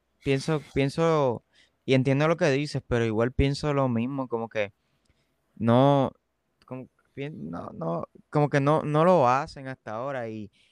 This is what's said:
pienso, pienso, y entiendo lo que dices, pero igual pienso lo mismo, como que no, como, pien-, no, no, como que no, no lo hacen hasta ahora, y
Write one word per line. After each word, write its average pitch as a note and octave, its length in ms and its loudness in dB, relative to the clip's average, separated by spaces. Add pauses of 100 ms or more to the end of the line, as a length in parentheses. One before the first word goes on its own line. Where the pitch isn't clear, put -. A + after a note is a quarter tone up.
(220)
pienso, C#3 400 0 (120)
pienso, C#3 720 0 (400)
y B2+ 100 2
entiendo C3+ 340 2
lo E3 80 2
que E3 140 2
dices, C#3 360 -2
pero A#2+ 180 0
igual A2+ 280 0
pienso C#3+ 420 0
lo C3+ 140 2
mismo, B2 400 -2
como A2+ 200 -6
que G2+ 240 -4 (840)
no, C3 560 4 (540)
como, B2+ 220 -16 (260)
pien-, D3 360 -12
no, E3+ 240 -12
no, E3 340 -8 (220)
como D3 200 2
que C#3+ 100 2
no, D3 220 2
no D3+ 220 0
lo E3+ 240 6
hacen C3+ 400 -2
hasta B2+ 240 -12
ahora, B2 360 -8
y A2 220 -10 (220)